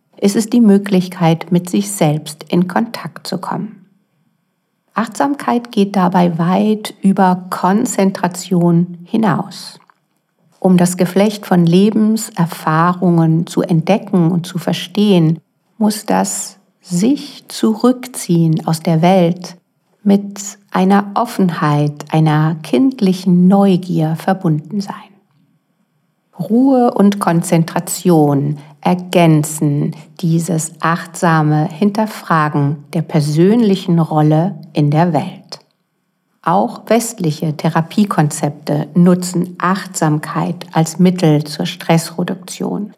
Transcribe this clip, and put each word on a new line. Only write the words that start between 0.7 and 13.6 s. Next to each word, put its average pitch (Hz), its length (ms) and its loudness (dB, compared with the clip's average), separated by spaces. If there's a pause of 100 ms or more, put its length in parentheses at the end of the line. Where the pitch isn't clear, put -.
mit 175 180 0
sich 202 220 -2
selbst - 580 -4
in 180 180 0
Kontakt - 600 -6
zu - 100 -6
kommen. - 480 -10 (1080)
Achtsamkeit 240 800 -4
geht 202 240 0
dabei 180 440 2
weit 208 600 0
über 185 500 2
Konzentration 180 1500 0
hinaus. - 760 -4 (800)
Um 185 160 4
das 175 220 2
Geflecht 196 480 0
von 175 220 2
Lebenserfahrungen 175 1800 2
zu - 160 -4